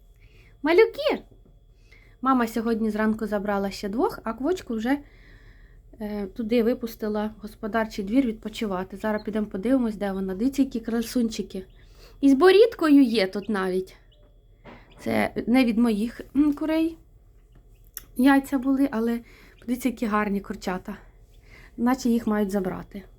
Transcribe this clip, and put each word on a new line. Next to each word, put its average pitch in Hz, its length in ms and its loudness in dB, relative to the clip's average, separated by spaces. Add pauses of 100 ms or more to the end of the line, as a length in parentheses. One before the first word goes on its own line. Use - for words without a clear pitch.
(640)
Малюки? 440 600 4 (1000)
Мама 254 260 2
сьогодні 226 440 -2
зранку 214 360 0
забрала 196 440 -2
ще 202 180 -8
двох, 285 340 -2
а 226 100 -6
квочку 277 420 -4
вже, 240 220 0 (1040)
е, 208 260 -8
туди 226 360 0
випустила 214 720 -4
в - 40 -20
господарчий 220 640 -6
двір 254 200 2
відпочивати. 208 720 -6
Зараз 214 260 -4
підемо 214 240 -4
подивимось, 226 480 0
де 196 160 -4
вона. 190 240 -4
Дивіться, 262 260 -2
які 262 180 -6
красунчики. 226 840 -4 (560)
І 277 80 6
з 277 40 8
борідкою 339 680 6
є 220 240 2
тут 202 220 -8
навіть. 190 460 -2 (1080)
Це 220 280 0 (160)
не 247 180 4
від 226 120 0
моїх, 226 440 0 (140)
м, 285 180 4
курей 320 440 -2 (1200)
яйця 269 400 4
були, 269 340 0
але 233 280 -2 (400)
подивіться, 247 300 -4
які - 160 -6
гарні 202 360 0
курчата. 196 560 -8 (800)
Наче 247 320 0
їх 233 180 2
мають 208 240 0
забрати. 185 520 -6 (160)